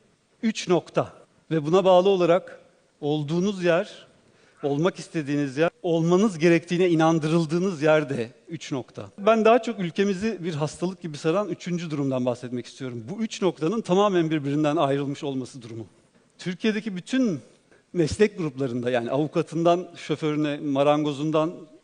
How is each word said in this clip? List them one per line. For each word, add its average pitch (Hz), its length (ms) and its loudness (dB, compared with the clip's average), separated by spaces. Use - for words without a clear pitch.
üç 220 260 -4
nokta. 160 440 0
Ve 156 160 -2
buna 185 180 4
bağlı 185 240 8
olarak 180 520 2
olduğunuz 165 640 -2
yer, 175 420 0
olmak 151 360 0
istediğiniz 143 580 -4
yer, 160 140 2
olmanız 175 560 2
gerektiğine 170 500 2
inandırıldığınız 160 920 2
yer 156 280 4
de 120 200 -4
üç - 240 -12
nokta. 120 460 -10
Ben 214 260 4
daha 233 180 6
çok 226 180 -8
ülkemizi 196 640 -2
bir 170 100 -4
hastalık 156 480 -4
gibi 151 140 -10
saran 180 320 -2
üçüncü 170 420 -6
durumdan 135 360 -2
bahsetmek 120 400 -6
istiyorum. 120 440 -12
Bu 208 120 -8
üç - 200 -6
noktanın 180 380 -2
tamamen 180 500 2
birbirinden 147 460 0
ayrılmış 139 480 -2
olması 135 380 -8
durumu. 113 240 -12
Türkiye'deki 202 580 -4
bütün 202 440 -2
meslek 185 460 0
gruplarında, 127 520 -4
yani 117 200 0
avukatından 165 840 0
şoförüne, 151 640 -2
marangozundan 151 920 0